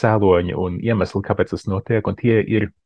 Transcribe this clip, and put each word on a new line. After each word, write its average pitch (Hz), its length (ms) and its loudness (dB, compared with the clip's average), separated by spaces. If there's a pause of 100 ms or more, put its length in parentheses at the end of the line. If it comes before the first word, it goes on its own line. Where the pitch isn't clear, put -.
cēloņi 95 560 2
un 90 240 -4
iemesli, 101 440 -2
kāpēc - 280 -2
tas 95 160 -6
notiek, 104 400 -2
un 101 80 -4
tie 113 240 2
ir, 104 320 -2 (140)